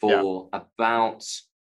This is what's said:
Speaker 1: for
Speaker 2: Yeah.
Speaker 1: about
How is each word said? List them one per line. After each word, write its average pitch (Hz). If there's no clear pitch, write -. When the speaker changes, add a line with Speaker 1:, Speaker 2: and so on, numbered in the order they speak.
Speaker 1:
for 98
Speaker 2:
Yeah. 98
Speaker 1:
about 113